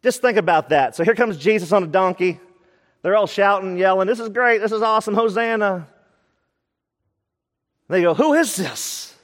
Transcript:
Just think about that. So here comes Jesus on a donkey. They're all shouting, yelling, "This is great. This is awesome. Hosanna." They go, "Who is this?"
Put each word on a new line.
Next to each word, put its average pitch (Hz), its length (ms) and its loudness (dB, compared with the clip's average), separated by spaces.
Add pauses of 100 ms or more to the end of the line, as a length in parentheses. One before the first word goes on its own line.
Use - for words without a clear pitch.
Just 240 200 0
think 226 160 2
about 165 320 0
that. 139 240 2
So 165 80 -4
here 214 140 2
comes 220 200 0
Jesus 180 360 0
on 202 100 4
a 165 60 -6
donkey. 180 520 0 (640)
They're 190 140 0
all 208 100 2
shouting, 190 500 0
yelling, 190 300 2
"This 226 140 -2
is 226 80 -8
great. 233 300 2
This 208 120 -4
is 220 120 -4
awesome. 220 320 0
Hosanna." 214 760 -2 (2000)
They 175 140 0
go, 170 120 2
"Who 294 200 2
is 311 200 0
this?" - 680 -10